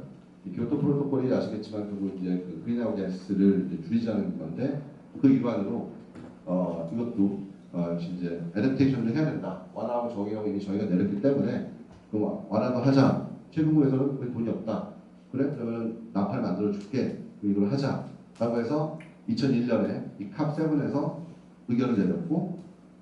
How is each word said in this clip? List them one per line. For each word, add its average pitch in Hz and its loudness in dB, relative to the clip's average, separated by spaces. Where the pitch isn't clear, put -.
이 - -8
교토 - 0
프로토콜이 135 2
아시겠지만 104 -4
결국 95 -4
이제 90 -2
그 80 -10
그린하우스 113 -2
가스를 95 4
이제 82 -4
줄이자는 104 0
건데 107 -2
그 135 8
일환으로, 113 0
어, 85 -2
이것도, 101 0
어, 85 -2
이제 87 -6
애댑테이션을 117 4
해야 156 2
된다. 95 -4
완화하고 120 -2
적응하고 104 -4
이미 98 -2
저희가 98 -2
내렸기 98 2
때문에 143 2
그럼 104 -2
완화도 123 2
하자. 135 4
최빈국에서는 139 4
왜 123 -4
돈이 113 -2
없다. 101 -4
그래? 131 0
그러면은 117 -4
나팔 113 0
만들어줄게. 104 -2
이걸 101 4
하자. - 0
라고 117 2
해서 151 0
이천일 120 2
년에 101 0
이 101 -8
캅 151 -2
세븐에서 147 0
의견을 117 2
내렸고, 156 0